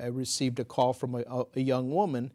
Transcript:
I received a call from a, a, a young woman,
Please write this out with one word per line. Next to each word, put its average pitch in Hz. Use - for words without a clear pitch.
I 120
received 127
a 120
call 127
from 127
a, 120
a, 127
a 131
young 127
woman, 139